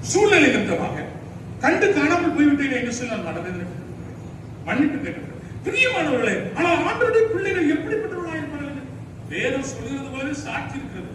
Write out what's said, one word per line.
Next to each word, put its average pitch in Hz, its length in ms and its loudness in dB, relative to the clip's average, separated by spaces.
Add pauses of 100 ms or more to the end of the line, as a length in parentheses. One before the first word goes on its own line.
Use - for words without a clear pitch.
(100)
சூழ்நிலை 359 400 8
நிமித்தமாக - 560 0 (560)
கண்டு 359 240 4 (100)
காணாமல் 320 400 2
போய்விட்டேன் 277 440 4
என்று 240 180 -4
சொல்லி 233 160 -6
நான் 180 160 -6
மனவேதனை 180 360 -6 (1000)
மன்னிப்பு 269 300 2
கேட்டிருக்கிறேன். - 360 -8 (300)
பிரியமானவர்களே, 294 720 2 (240)
ஆனால் 339 300 2
ஆண்டவருடைய 453 440 4
பிள்ளைகள் 359 420 2
எப்படிப்பட்டவர்களாக 349 680 -2
இருப்பார்கள்? 285 460 -8 (460)
வேதம் 254 380 -2
சொல்கிறது 269 420 -6
போலவே 269 220 -4 (100)
சாட்சி - 360 -6
இருக்கிறது. - 340 -10